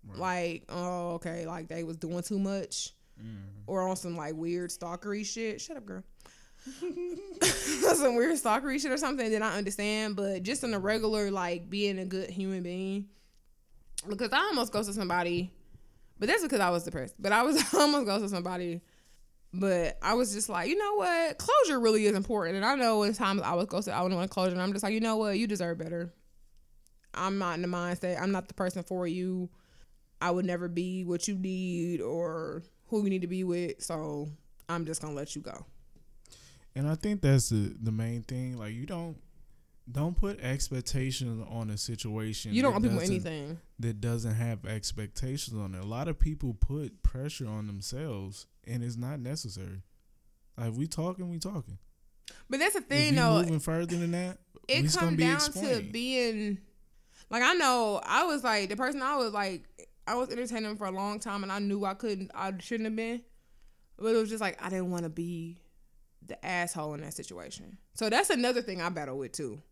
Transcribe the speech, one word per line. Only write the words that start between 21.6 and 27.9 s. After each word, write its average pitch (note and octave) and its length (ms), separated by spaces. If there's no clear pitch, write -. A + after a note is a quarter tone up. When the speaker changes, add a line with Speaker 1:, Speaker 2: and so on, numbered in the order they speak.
Speaker 2:
really A3 280
is G3+ 100
important." F#3+ 400
And G3 80
I B3+ 100
know A3+ 300
in G#3 100
times G3 280
I D3+ 120
was F3 120
ghosted, F#3 280
I F3+ 80
wouldn't F#3 160
want F#3 120
closure. F#3 220
And F3+ 80
I'm F#3+ 120
just G3 100
like, G#3 120
"You A3 60
know A3 160
what? G#3 220
You A#3 80
deserve F3+ 320
better. E3+ 340
I'm F#3+ 260
not F3+ 160
in E3+ 80
the F3+ 60
mindset. F3 520